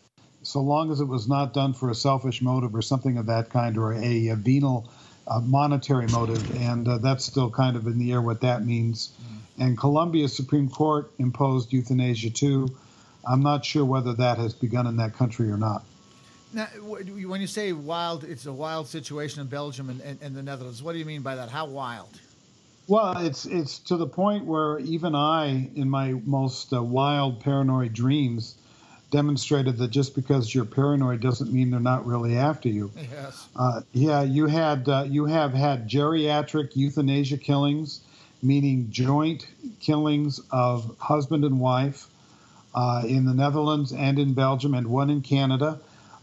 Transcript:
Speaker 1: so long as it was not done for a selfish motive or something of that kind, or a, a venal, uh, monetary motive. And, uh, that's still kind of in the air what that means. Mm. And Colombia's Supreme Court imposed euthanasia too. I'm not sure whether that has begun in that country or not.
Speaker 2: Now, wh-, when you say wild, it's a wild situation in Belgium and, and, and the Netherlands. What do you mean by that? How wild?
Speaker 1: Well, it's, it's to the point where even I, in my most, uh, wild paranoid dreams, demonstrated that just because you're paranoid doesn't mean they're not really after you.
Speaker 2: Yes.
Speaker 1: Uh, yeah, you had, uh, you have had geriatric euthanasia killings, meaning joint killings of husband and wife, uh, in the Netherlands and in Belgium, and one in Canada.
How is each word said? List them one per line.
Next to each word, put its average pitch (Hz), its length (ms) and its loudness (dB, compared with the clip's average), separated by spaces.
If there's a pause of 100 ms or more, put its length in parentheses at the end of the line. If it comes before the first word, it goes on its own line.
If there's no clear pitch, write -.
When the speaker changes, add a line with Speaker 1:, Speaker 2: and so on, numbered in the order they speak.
(420)
Speaker 1:
so - 180 -4
long 151 320 2
as 143 80 0
it 147 60 0
was 127 200 -2
not 139 260 0
done 139 200 2
for 127 180 -2
a 113 40 -2
selfish 131 460 0
motive 127 320 0
or 113 80 -2
something 127 380 0
of 107 80 -4
that 113 240 0
kind, 120 260 0
or 110 180 0
a, 113 340 2
a 110 80 0
venal, 127 520 2 (380)
uh, 113 140 0
monetary 135 640 2
motive. 113 560 0
And, 120 240 0
uh, 120 120 2
that's 131 260 0
still 127 260 0
kind 131 260 2
of 113 120 -4
in 117 100 0
the 123 140 0
air 123 100 2
what 117 200 0
that 123 220 0
means. 117 440 -2
Mm. 113 560 -8
And 123 120 2
Colombia's 151 600 2
Supreme 139 320 0
Court 151 500 0
imposed 131 540 0
euthanasia 123 580 0
too. 135 380 2 (580)
I'm 127 160 4
not 147 220 2
sure 147 200 2
whether 127 300 0
that 120 240 2
has 117 160 -2
begun 123 320 -2
in 117 120 -2
that 110 160 -2
country 113 360 0
or 101 60 -2
not. 107 260 -2 (720)
Speaker 2:
Now, 220 140 -6
wh-, 202 640 -12
when 190 120 -6
you 196 80 -6
say 208 240 -4
wild, 165 500 -4
it's 139 240 -12
a 143 60 -10
wild 156 340 -6
situation 147 540 -10
in 135 80 -8
Belgium 139 420 -10
and, 127 100 -10
and, 139 220 -14
and 139 140 -12
the 139 80 -12
Netherlands. 127 360 -12
What 165 120 -8
do 165 80 -8
you 156 60 -8
mean 151 160 -10
by 131 120 -6
that? 123 140 -10
How 151 180 -8
wild? 127 540 -12 (680)
Speaker 1:
Well, 196 320 2
it's, 160 280 -4
it's 165 340 -4
to - 160 -2
the 165 100 -2
point 202 380 0
where 156 340 0
even 160 380 -2
I, 147 580 2
in 135 160 0
my 135 220 0 (120)
most, 135 480 -2
uh, 127 80 2
wild 131 600 0
paranoid 131 540 2
dreams, 120 640 0 (540)
demonstrated 143 680 2
that 120 140 0
just 135 240 0
because 131 360 0
you're 127 120 2
paranoid 135 560 2
doesn't 123 320 0
mean 127 180 2
they're 123 80 0
not 123 260 2
really 120 320 0
after 143 320 2
you. 104 280 -2
Speaker 2:
Yes. 139 580 -14
Speaker 1:
Uh, 123 260 0 (120)
yeah, 143 300 4
you 143 240 2
had, 147 420 2
uh, 139 180 2
you 147 200 0
have 151 280 2
had 131 340 0
geriatric 151 880 0
euthanasia 139 640 0
killings, 143 640 -2 (420)
meaning 131 480 2
joint 143 560 0 (320)
killings 151 640 0 (100)
of 123 480 0
husband 151 460 0
and 135 160 2
wife, 127 480 0 (640)
uh, 120 320 0
in 131 180 2
the 131 80 2
Netherlands 147 600 2
and 139 260 0
in 139 160 2
Belgium, 135 400 2
and 123 140 -2
one 139 200 2
in 147 140 0
Canada. 139 560 0 (440)